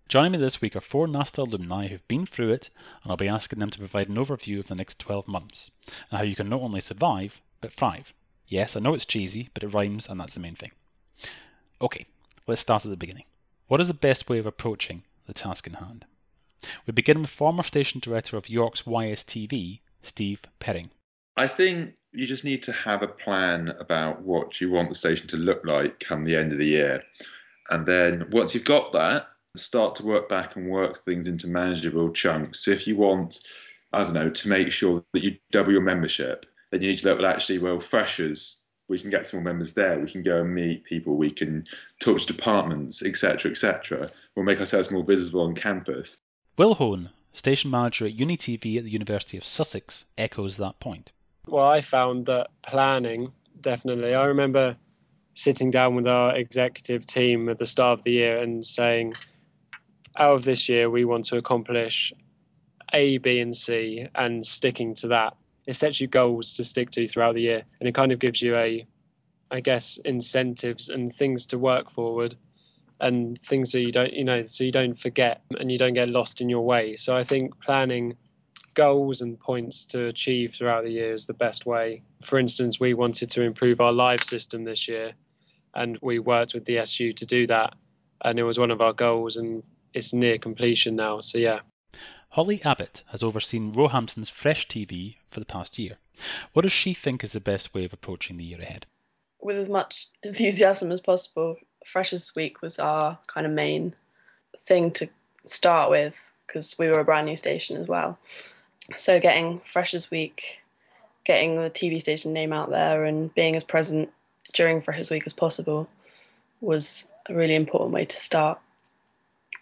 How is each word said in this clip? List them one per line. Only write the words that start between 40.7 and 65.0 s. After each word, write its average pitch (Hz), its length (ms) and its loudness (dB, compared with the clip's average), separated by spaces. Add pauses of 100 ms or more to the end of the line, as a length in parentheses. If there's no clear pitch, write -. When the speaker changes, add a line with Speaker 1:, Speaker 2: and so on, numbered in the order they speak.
Speaker 2:
people. 80 320 -2
We 76 160 2
can 78 340 -4 (340)
talk - 200 4
to - 80 -6
departments, 87 760 -2
et 95 120 -2
cetera, - 340 0
et - 80 -6
cetera. 73 540 -2 (240)
We'll 95 100 -2
make 98 140 4
ourselves 95 320 0
more 92 120 0
visible 90 380 2
on 82 140 0
campus. 87 640 -6 (400)
Speaker 1:
Will 208 160 6
Hone, 98 360 -2 (220)
station 135 400 0
manager 120 340 0
at 104 60 -2
Uni 139 240 -2
T 120 220 -6
V 113 200 -4
at 117 60 -4
the 107 80 -10
University 104 460 -4
of - 80 -12
Sussex, - 580 -8 (140)
echoes 101 400 -6
that 98 240 -6
point. 92 320 -12 (340)
Speaker 3:
Well, 143 180 4
I 151 140 6
found 127 460 0
that 123 240 0 (120)
planning, 131 720 0 (300)
definitely. 120 520 -2
I 135 120 4
remember 135 500 4 (580)
sitting 127 380 2
down 127 240 4
with 123 100 2
our 123 300 4
executive 123 720 -2
team 120 420 2
at 113 100 -2
the 120 80 -2
start 120 340 4
of - 40 -20
the 120 80 0
year 117 280 4
and 117 260 -4
saying, 117 480 0 (1040)
"Out 143 180 8
of 123 80 2
this 127 240 2
year, 117 220 4
we 120 160 2
want 117 220 0
to 120 100 0
accomplish 117 760 0 (800)
A, 143 260 4
B, 123 220 2
and 120 160 -2
C," 117 580 -4
and 117 320 -2
sticking 120 500 -2
to 117 120 -8